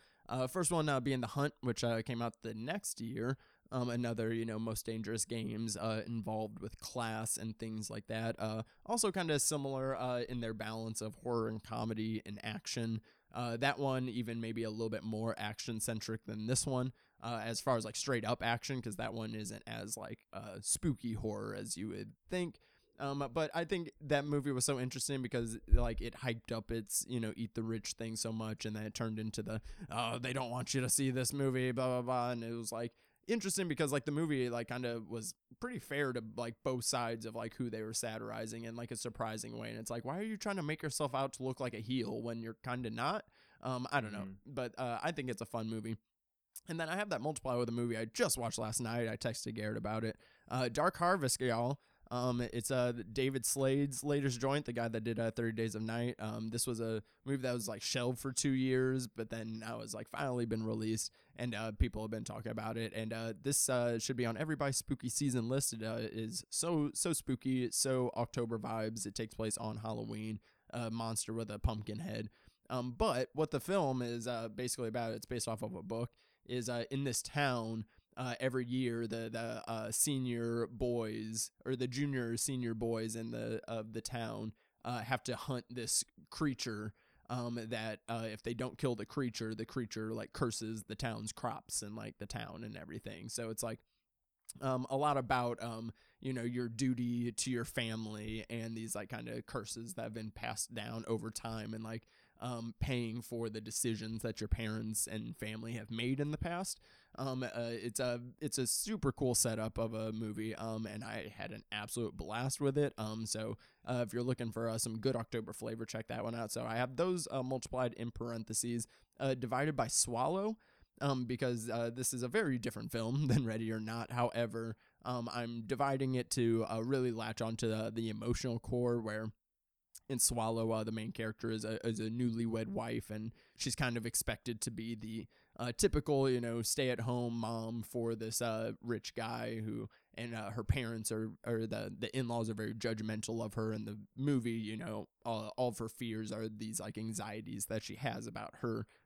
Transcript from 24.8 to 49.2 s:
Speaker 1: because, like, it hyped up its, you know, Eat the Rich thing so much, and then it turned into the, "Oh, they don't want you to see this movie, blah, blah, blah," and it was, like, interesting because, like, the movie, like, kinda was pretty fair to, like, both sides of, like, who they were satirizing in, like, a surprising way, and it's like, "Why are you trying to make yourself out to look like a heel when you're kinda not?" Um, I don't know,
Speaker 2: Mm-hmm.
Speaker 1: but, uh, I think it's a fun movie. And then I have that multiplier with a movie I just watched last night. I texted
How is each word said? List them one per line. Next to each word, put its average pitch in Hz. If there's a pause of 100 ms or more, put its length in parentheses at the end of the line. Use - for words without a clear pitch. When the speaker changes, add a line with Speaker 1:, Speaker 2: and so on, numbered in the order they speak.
Speaker 1:
because, 117
like, 120
it 113
hyped 117
up 113
its, 113
you 120
know, 110
Eat 110
the 113
Rich 110
thing 113
so 113
much, 110
and 107
then 107
it 110
turned 110
into 110
the, 110 (280)
"Oh, 117
they 123
don't 131
want 123
you 131
to 123
see 135
this 127
movie, 127
blah, 123
blah, 123
blah," 123
and 117
it 117
was, 117
like, 117 (340)
interesting 196
because, 151
like, 143
the 147
movie, 143
like, 117
kinda 120
was 110 (240)
pretty 240
fair 139
to, 120 (140)
like, 120
both 127
sides 117
of, 110
like, 117
who 123
they 110
were 110
satirizing 113
in, 113
like, 120
a 123
surprising 113
way, 113
and 113
it's 113
like, 117
"Why 143
are 202
you 220
trying 202
to 180
make 151
yourself 139
out 135
to 131
look 131
like 123
a 107
heel 113
when 117
you're 113
kinda 123
not?" 135 (380)
Um, 127
I 143
don't 107
know, 101
Speaker 2:
Mm-hmm. 98
Speaker 1:
but, 123
uh, 120
I 170
think 139
it's 107
a 110
fun 113
movie. 110 (720)
And 165
then 160
I 170
have 208
that 147
multiplier 131
with 120
a 117
movie 117
I 113
just 160
watched 117
last 110
night. 117
I 113
texted 113